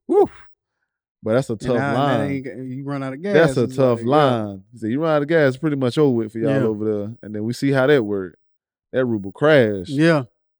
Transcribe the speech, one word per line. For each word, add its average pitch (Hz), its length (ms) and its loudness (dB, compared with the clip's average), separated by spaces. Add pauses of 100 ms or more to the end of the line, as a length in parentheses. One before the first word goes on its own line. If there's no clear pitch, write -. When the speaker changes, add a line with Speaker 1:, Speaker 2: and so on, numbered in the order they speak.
Speaker 1:
woo." 381 220 4 (920)
But 107 100 -2
that's 131 160 2
a 117 40 -4
Speaker 2:
And 107 80 -8
Speaker 1:
tough 123 140 -2
Speaker 2:
now, 123 180 0
now 139 240 2
Speaker 1:
line. 139 260 -4
Speaker 2:
you, 127 200 -12
you 131 200 -10
run 139 180 -6
out 131 120 -8
of 143 80 -14
gas. 202 120 -4
Speaker 1:
That's 147 240 4
a 123 60 2
Speaker 2:
It's 127 140 -4
Speaker 1:
tough 123 220 2
Speaker 2:
like, 113 60 -6
yeah. 123 60 0
Speaker 1:
line. 113 520 0 (100)
He 120 40 -20
said, 110 140 -6
"You 139 100 -2
run 160 140 0
out 147 80 2
of 143 40 -4
gas, 156 220 4
it's 131 80 -2
pretty 147 200 -2
much 127 200 -2
over 143 180 4
with 110 180 -4
for 113 60 -10
y'all 113 120 0
Speaker 2:
Yeah. 135 120 0
Speaker 1:
over 107 220 -2
there." 107 380 -4
And 107 100 -12
then 107 120 -6
we 120 80 -4
see 139 180 -2
how 131 160 2
that 139 160 4
worked. 98 340 -6 (540)
That 127 140 0
ruble 101 260 -4
crashed. 113 580 2
Speaker 2:
Yeah. 147 360 2 (340)